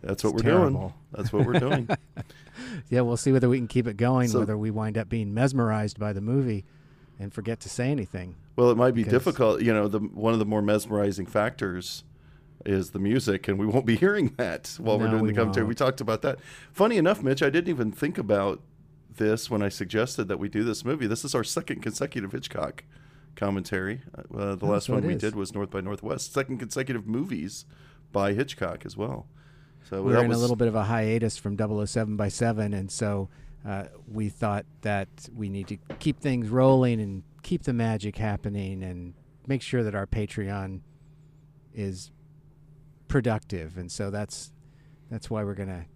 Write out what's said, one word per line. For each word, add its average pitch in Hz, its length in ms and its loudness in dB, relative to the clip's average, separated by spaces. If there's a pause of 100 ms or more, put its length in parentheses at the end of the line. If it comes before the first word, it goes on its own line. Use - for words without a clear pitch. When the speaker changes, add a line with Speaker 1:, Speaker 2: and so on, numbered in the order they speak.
Speaker 1:
That's 95 200 -4
what 110 120 2
Speaker 2:
It's 113 100 2
Speaker 1:
we're 131 60 6
doing. 170 80 8 (140)
Speaker 2:
terrible. 92 220 -4 (180)
Speaker 1:
That's 107 200 -4
what 117 140 4
we're 123 120 4
doing. 123 360 2
Speaker 2:
<laughs> - 40 -6 (920)
Yeah, 123 100 4
we'll 120 160 2
see 135 160 4
whether 127 160 6
we 131 100 6
can 120 100 -2
keep 123 180 0
it 107 100 -4
going, 123 320 4
Speaker 1:
So 117 120 2
Speaker 2:
whether 107 160 0
we 107 140 -2
wind 107 280 -2
up 107 100 -4
being 110 240 -2
mesmerized 113 680 0
by 107 140 -2
the 98 80 -4
movie 117 440 0 (540)
and 98 140 -10
forget 110 280 -6
to - 80 -14
say 123 220 -2
anything. 90 460 -6 (200)
Speaker 1:
Well, 123 140 8
it 117 60 6
might 123 160 6
be 117 100 2
Speaker 2:
Because 104 100 2 (120)
Speaker 1:
difficult. 117 380 4
You 117 100 4
know, 104 160 4
the, 104 100 0
one 107 360 0
of 110 40 4
the 107 60 4
more 107 180 0
mesmerizing 101 640 0
factors 98 760 -2 (600)
is 95 240 2
the 101 80 -6
music, 104 500 2
and 98 100 2
we 104 80 2
won't 117 200 2
be 117 100 4
hearing 196 400 4
that 87 420 -4
while 110 200 2
we're 113 80 2
Speaker 2:
No, 110 60 2
Speaker 1:
doing 110 100 2
Speaker 2:
we 107 80 2
Speaker 1:
the 104 60 -2
commentary. 110 280 2
Speaker 2:
won't. 104 60 0
Speaker 1:
We 117 40 -2
talked 135 280 0
about 113 200 0
that. 131 160 -2 (340)
Funny 220 260 4
enough, 180 240 4
Mitch, 131 200 2
I 147 80 6
didn't 170 200 0
even 123 220 0
think - 260 -2
about 101 420 0 (560)
this 110 340 2
when 104 120 0
I 101 80 0
suggested 107 580 -2
that 95 100 -2
we 98 100 -4
do 101 140 -2
this 113 220 -2
movie. 131 220 -2
This 113 180 -2
is 139 100 -6
our 117 100 0
second - 380 -6
consecutive 117 500 -6
Hitchcock - 520 -6 (520)
commentary. 98 680 -2 (140)
Uh, 101 400 -6
the 101 100 -4
Speaker 2:
Oh, 101 40 2
Speaker 1:
last 101 160 0
Speaker 2:
so 123 80 0
Speaker 1:
one - 100 2
Speaker 2:
it - 20 0
Speaker 1:
we 175 80 0
Speaker 2:
is. - 60 -4
Speaker 1:
did 107 140 -2
was 98 200 -6
North 101 160 -4
by 98 100 -4
Northwest. 101 520 -6
Second 131 260 -2
consecutive 123 480 -6
movies 110 580 -6 (480)
by 101 220 2
Hitchcock 98 500 -4
as - 120 -12
well. 71 300 -6 (640)
So 95 140 -4
Speaker 2:
We're 120 100 4
Speaker 1:
that 120 120 8
Speaker 2:
in 120 40 4
Speaker 1:
was 120 100 2
Speaker 2:
a - 40 2
little 123 140 2
bit 117 120 4
of 107 60 0
a 107 100 2
hiatus 110 540 2
from 101 180 -4
Double 107 240 0
oh 104 60 0
seven 107 300 0
by 101 120 0
seven, 107 460 0
and 98 180 -4
so, 101 380 -2 (360)
uh, 98 180 -6 (220)
we 107 220 -4
thought 101 380 -2 (160)
that 101 260 0 (260)
we 107 140 -6
need 98 200 -6
to 104 100 -8 (200)
keep - 220 -2
things 123 300 0
rolling 127 500 6
and 98 220 -6 (200)
keep - 200 -4
the 135 100 -2
magic 110 440 -2
happening 101 680 -4
and 90 300 -10 (320)
make 135 160 -2
sure 123 200 0
that 104 120 -2
our 98 120 -2
Patreon 98 760 -4 (920)
is 98 380 -8 (960)
productive. 107 680 0
And 87 120 -10
so 98 200 -4
that's, - 420 -8 (580)
that's 113 200 -10
why 107 140 -2
we're 101 100 -4
gonna 92 420 -8